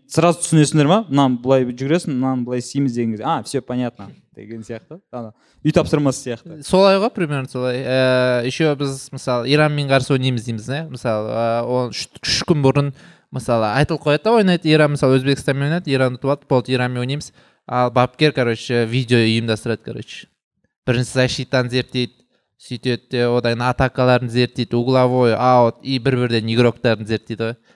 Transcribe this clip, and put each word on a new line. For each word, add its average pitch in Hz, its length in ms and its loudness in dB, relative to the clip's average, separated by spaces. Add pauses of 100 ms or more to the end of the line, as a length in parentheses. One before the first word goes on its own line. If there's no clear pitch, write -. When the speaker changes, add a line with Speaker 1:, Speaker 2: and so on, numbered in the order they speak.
Speaker 1:
сразу 165 320 2
түсінесіңдер 151 480 4
ма? 208 220 4
«Мынаны 135 320 4
былай 131 260 2
жүгіресің, 139 480 -2
мынаны 127 300 -2
былай 123 160 -4
істейміз» 139 320 -2
деген 117 180 -2
кезде, 107 120 -8
«А, 143 180 -2
всё 127 180 -4
понятно» 123 480 -6 (260)
деген 113 280 -16
сияқты. 120 380 -14 (120)
Ана, 117 220 -12 (300)
үй 151 80 2
тапсырмасы 147 580 0
сияқты. 156 340 -14
Speaker 2:
Солай 196 320 4
ғой, 208 140 -2
примерно 143 380 -4
солай. 127 360 -4
Ә, 127 640 2
еще 147 280 0
біз, 135 380 -6
мысалы, 127 400 -4
Иранмен 147 380 2
қарсы 139 240 2
ойнаймыз 127 320 -2
дейміз, 113 240 -8
иә? 156 180 -8
Мысалы, 110 400 -4
ә, 117 380 -2
ол 123 240 -2
үш, - 160 -10 (160)
үш - 160 -2 (100)
күн 151 160 2
бұрын, 139 280 2 (400)
мысалы, 117 440 0
айтылып 147 300 0
қояды 147 180 2
да, 220 80 2
ойнайды, 185 400 2
Иран, 151 240 4
мысалы, 135 240 4
Өзбекстанмен 139 480 -2
ойнайды, 160 240 -2
Иран 127 240 0
ұтып 135 160 -2
алды, - 160 -6
болды, 127 240 0
Иранмен 123 320 -2
ойнаймыз. 143 280 -8 (340)
Ал 123 240 0
бапкер, 127 420 2
короче, 120 540 0
видео 120 340 2
ұйымдастырады, 113 640 0
короче. - 440 -14 (600)
Бірінші 120 320 0
защитаны 127 480 -2
зерттейді, 123 480 -4 (440)
сөйтеді 120 500 -6
де, 120 180 0
одан 120 300 0
кейін 120 100 -2
атакаларын 127 640 2
зерттейді, 120 440 -2
угловой, 127 600 2
аут, 120 460 4
и 131 180 -4
бір-бірден 117 480 0
игроктарын 113 580 2
зерттейді 113 440 -4
ғой. 117 100 -14 (160)